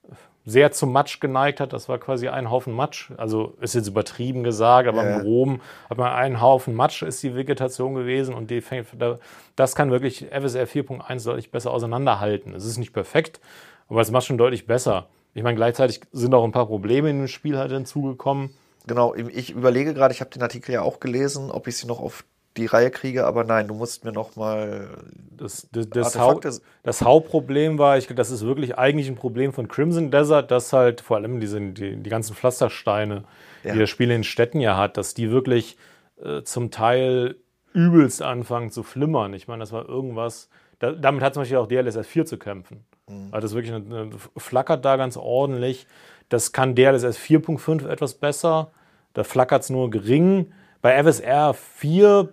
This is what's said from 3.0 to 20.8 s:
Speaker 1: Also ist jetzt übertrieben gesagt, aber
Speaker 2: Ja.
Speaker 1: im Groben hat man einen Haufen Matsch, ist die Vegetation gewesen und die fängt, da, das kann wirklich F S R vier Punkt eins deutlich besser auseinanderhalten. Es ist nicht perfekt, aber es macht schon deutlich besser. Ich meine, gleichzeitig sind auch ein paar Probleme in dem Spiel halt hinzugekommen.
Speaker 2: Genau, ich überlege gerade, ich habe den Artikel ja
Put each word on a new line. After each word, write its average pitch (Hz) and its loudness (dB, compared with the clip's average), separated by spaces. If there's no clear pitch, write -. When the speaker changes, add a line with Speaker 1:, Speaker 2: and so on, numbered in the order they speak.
Speaker 1:
Also 110 -4
ist 117 -6
jetzt 107 -2
übertrieben 123 -4
gesagt, 120 6
aber 110 2
Speaker 2:
Ja. 104 0
Speaker 1:
im 101 -2
Groben 127 2
hat 120 -6
man 123 -2
einen 123 -2
Haufen 127 4
Matsch, 131 0
ist - -8
die 127 -6
Vegetation 131 -4
gewesen 127 -4
und 113 -10
die 120 -4
fängt, 123 -10
da, 120 -2
das 131 2
kann 143 2
wirklich 131 -2
F 139 -4
S 123 -4
R 123 -2
vier 143 -6
Punkt 127 -12
eins 127 -10
deutlich 120 -6
besser 123 -6
auseinanderhalten. 113 -2
Es 92 -12
ist 113 -6
nicht - -8
perfekt, - -2
aber 113 2
es 107 2
macht 123 2
schon 127 -2
deutlich 123 2
besser. 117 0
Ich 107 -6
meine, 117 0
gleichzeitig 120 2
sind 127 2
auch 117 8
ein 110 -2
paar 123 2
Probleme 110 0
in 139 -2
dem 135 -4
Spiel 143 -6
halt 135 -4
hinzugekommen. 135 -4
Speaker 2:
Genau, 120 2
ich 117 -8
überlege 127 2
gerade, 135 4
ich - -12
habe - -10
den 123 -10
Artikel 120 -6
ja 113 0